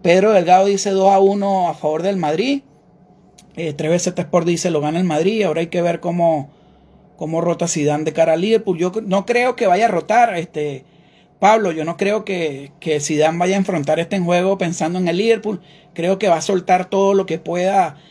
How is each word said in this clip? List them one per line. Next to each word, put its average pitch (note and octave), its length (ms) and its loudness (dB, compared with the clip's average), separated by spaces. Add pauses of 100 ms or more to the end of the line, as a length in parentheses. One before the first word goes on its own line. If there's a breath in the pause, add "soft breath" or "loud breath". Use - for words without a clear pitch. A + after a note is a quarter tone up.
Pedro F#3+ 300 4
Delgado F#3 340 4
dice G3+ 240 -2
dos F#3+ 220 4
a G3 80 4
uno G3 480 2
a D3+ 60 -4
favor D#3 280 -4
del G3 140 -2
Madrid. F#3 460 -2 (920)
Eh, D#3+ 200 -8
Tres D#3 180 -4
B F3 80 2
Z F3+ 200 -4
Sport E3+ 240 0
dice, E3+ 260 -2
"Lo D3+ 100 0
gana D3+ 180 -2
el F#3 60 0
Madrid". F#3 400 0
Ahora D#3+ 160 -2
hay E3+ 80 -4
que F3 140 -2
ver E3+ 180 -2
cómo, E3+ 500 0 (640 soft breath)
cómo E3 240 -4
rota E3+ 280 -2
Zidane D3 340 -2
de D#3 100 -4
cara D#3+ 200 2
a D#3+ 40 4
Liverpool. G#3 400 0
Yo F3 140 -2
cr-, G#3+ 140 -8
no G3 200 -2
creo A#3+ 300 0
que A#3 140 0
vaya G3+ 160 4
a A3+ 40 2
rotar, G#3 480 2
este... D3+ 480 -8 (540 soft breath)
Pablo, G#3 320 4
yo D#3+ 140 -4
no E3 120 -6
creo G#3 280 -2
que, D3+ 560 -6
que D#3 180 -2
Zidane D#3 400 0
vaya F#3 160 0
a G3 40 0
enfrentar D#3+ 420 0
este F3+ 180 -4
juego F3+ 400 0
pensando F3 400 -4
en F#3 80 0
el E3+ 120 -2
Liverpool. G#3+ 420 -2 (340 loud breath)
Creo F#3 240 -2
que G3 100 0
va E3 100 4
a D3+ 40 -6
soltar F3+ 440 0
todo G3 280 2
lo F#3+ 100 2
que E3 140 -4
pueda F3 600 -2 (120)